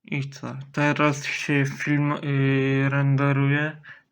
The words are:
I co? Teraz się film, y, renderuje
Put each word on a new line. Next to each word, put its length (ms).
I 260
co? 260
Teraz 520
się 420
film, 460
y, 760
renderuje 880